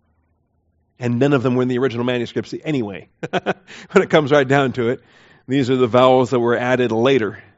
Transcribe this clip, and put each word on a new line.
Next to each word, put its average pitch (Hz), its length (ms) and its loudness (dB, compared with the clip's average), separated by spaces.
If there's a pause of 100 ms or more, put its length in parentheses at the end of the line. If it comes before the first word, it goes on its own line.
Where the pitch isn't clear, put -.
(1000)
And 120 200 -2
none 143 140 2
of 127 100 0
them 127 120 0
were 127 60 0
in 127 60 -2
the 127 100 -4
original 120 280 -2
manuscripts 123 580 -6
anyway. 120 460 -8 (100)
<laughs> - 220 -6 (500)
When 190 120 4
it - 60 -8
comes 151 220 2
right 143 160 4
down 135 260 2
to 117 160 -2
it, 131 120 -4 (460)
these 127 220 -2
are 131 60 0
the 127 120 2
vowels 127 440 4
that 127 80 0
were 120 180 0
added 123 340 -2
later. 113 500 0 (160)